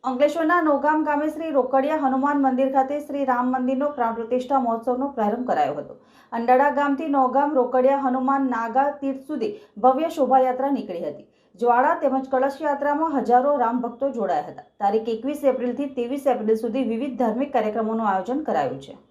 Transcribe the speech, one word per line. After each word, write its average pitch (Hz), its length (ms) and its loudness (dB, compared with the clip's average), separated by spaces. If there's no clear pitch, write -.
અંકલેશ્વરના 311 600 2
નોગામ 302 400 2
ગામે 294 240 0
શ્રી 311 240 -6
રોકડિયા 269 540 2
હનુમાન 277 360 0
મંદિર 262 300 2
ખાતે 269 320 0
શ્રી 277 240 -4
રામ 254 260 0
મંદિરનો 254 380 -2
પ્રાણ 226 260 -2
પ્રતિષ્ઠા 254 460 -2
મહોત્સવનો 240 500 -2
પ્રારંભ 220 340 -2
કરાયો 147 300 0
હતો. - 160 -12
અંડાળા 254 480 2
ગામથી 285 340 -2
નોગામ 277 460 2
રોકડિયા 254 480 2
હનુમાન 262 420 0
નાગા 233 480 0
તીર્થ 269 320 -6
સુધી 233 220 -4
ભવ્ય 262 320 2
શોભાયાત્રા 262 640 2
નીકળી 185 320 -6
હતી. 143 200 -10
જ્વાળા 247 440 4
તેમજ 262 240 0
કળશ 269 340 0
યાત્રામાં 294 540 0
હજારો 254 420 4
રામ 247 240 0
ભક્તો 269 300 -4
જોડાયા 175 400 -4
હતા. - 160 -18
તારીખ 220 360 0
એકવીસ 285 380 -2
એપ્રિલથી 254 420 -4
ત્રેવીસ 262 400 -2
એપ્રિલ 220 300 0
સુધી 240 200 -2
વિવિધ 233 320 -4
ધાર્મિક 247 380 -2
કાર્યક્રમોનું 220 560 0
આયોજન 233 340 -4
કરાયું 139 400 -4
છે. - 140 -20